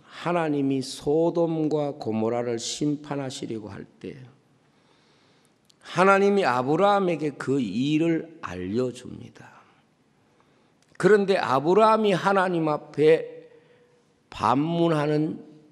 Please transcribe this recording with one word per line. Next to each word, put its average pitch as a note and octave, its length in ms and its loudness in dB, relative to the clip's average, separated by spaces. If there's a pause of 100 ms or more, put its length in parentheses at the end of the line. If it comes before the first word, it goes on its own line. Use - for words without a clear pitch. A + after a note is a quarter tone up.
하나님이 D3 800 -2
소돔과 D#3 1160 -2
고모라를 A#2 580 -2
심판하시려고 C3 1120 -6
할 G2+ 160 -14 (140)
때 - 180 -14 (1600)
하나님이 G3 640 4
아브라함에게 D#3 920 2
그 C#3 240 -2
일을 D3+ 800 -2
알려줍니다. F#2+ 1040 -8 (1500)
그런데 G3 400 4
아브라함이 G#3 760 4
하나님 F3+ 560 0
앞에 D3+ 800 0 (840)
반문하는 D3+ 1120 0 (260)